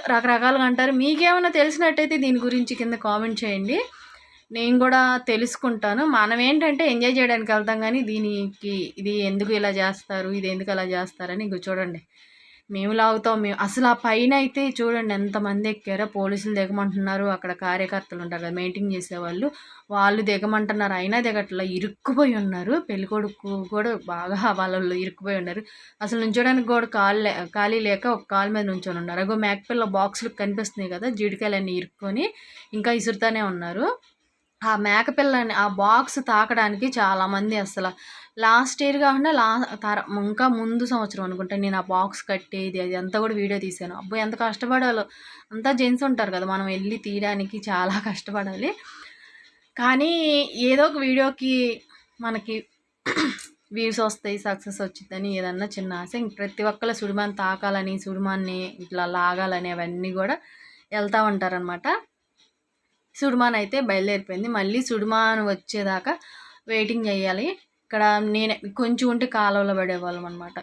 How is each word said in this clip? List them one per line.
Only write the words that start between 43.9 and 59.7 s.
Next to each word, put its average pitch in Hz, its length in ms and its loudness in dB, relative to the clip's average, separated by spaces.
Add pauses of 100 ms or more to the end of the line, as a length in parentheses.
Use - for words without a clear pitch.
అబ్బో 196 200 -8
ఎంత 220 220 -2
కష్టపడాలో, 240 600 0 (500)
అంతా 226 260 0
జెంట్స్ 254 300 2
ఉంటారు 226 260 0
కదా, 185 180 -2
మనం 190 200 -2
వెళ్ళి 196 240 -4 (100)
తీయడానికి 202 600 -4
చాలా 190 280 0 (120)
కష్టపడాలి. 202 640 -4 (1080)
కానీ 262 340 2 (580)
ఏదో 277 220 6
ఒక 294 140 -6
వీడియోకి 262 460 0 (720)
మనకి 220 300 -6 (1200)
వ్యూస్ 226 320 0
వస్తాయి, 208 400 -6
సక్సెస్ 196 380 -6
వచ్చిద్దని 190 460 -8 (100)
ఏదన్నా 185 340 -4
చిన్న 190 180 -8 (100)
ఆశ. 180 200 -12
ఇంక 208 160 -8
ప్రతి 202 320 -6
ఒక్కళ్ళ 226 300 -2
సుడిమాన్ 202 420 -2
తాకాలని, 190 640 -2
సుడిమాన్ని 190 540 -4 (260)
ఇట్లా 180 200 -4 (120)
లాగాలని 180 580 0